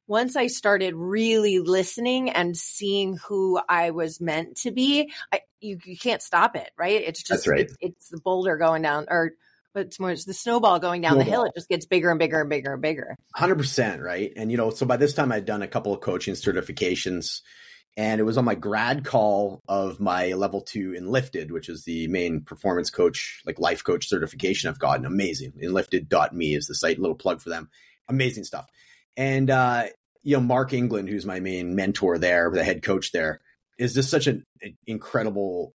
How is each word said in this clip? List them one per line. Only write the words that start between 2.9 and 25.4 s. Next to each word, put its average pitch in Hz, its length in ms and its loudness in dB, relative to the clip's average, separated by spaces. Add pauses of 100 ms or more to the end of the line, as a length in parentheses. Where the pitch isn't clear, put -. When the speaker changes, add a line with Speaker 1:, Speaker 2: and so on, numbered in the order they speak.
Speaker 1:
who 190 520 0
I 170 220 2
was 160 280 -4
meant 165 420 -4
to 247 100 -2
be, 285 420 2 (180)
I, - 100 0 (180)
you, 196 260 -10
you 180 120 -14
can't 233 260 -2
stop 185 320 2
it, - 240 -8
right? 196 200 2
It's - 300 -4
Speaker 2:
That's - 140 0
Speaker 1:
just, - 40 0
Speaker 2:
right. 73 120 4
Speaker 1:
it's, - 200 -2
it's - 300 -8
the 165 100 -12
boulder 185 380 0
going 160 240 4
down, 147 260 0
or, 165 260 0 (400)
but 196 120 -4
it's - 160 -14
more, 185 100 -2
it's 165 140 -6
the 190 80 -10
snowball 226 460 4
going 175 200 -2
down 160 180 4
the 135 60 6
hill. 175 200 2
Speaker 2:
Snowball. - 20 2
Speaker 1:
It - 100 -4
just 165 140 -12
gets 170 160 0
bigger 175 240 4
and 160 100 2
bigger 156 220 2
and 147 80 -2
bigger 139 240 -2
and 135 80 -6
bigger. 151 340 -4 (180)
Speaker 2:
Hundred 175 220 2
percent, 120 460 0
right? 90 340 -4
And, 110 160 -4
you 120 60 0
know, 113 120 2
so 120 160 -2
by 127 120 2
this 143 160 4
time 135 180 2
I'd 104 140 -2
done 104 160 -2
a 95 60 -4
couple 104 260 -2
of - 80 -4
coaching 92 320 -2
certifications, 90 1080 -2 (560)
and 110 240 0
it 107 60 4
was 113 120 2
on 127 60 4
my 110 120 2
grad 113 500 -2
call 104 640 2
of 98 320 -2
my 92 320 2
level 95 260 -2
two 95 320 -6
in 90 160 -8
Lifted, 98 440 -2
which 82 180 -8
is 80 160 -12
the 82 240 -4
main 87 320 -2
performance 87 480 -2
coach, - 560 0
like, 82 140 -6
life 85 220 0
coach - 280 -2
certification 92 600 -2
I've 71 80 -6
gotten. 67 280 0
Amazing. 80 560 -2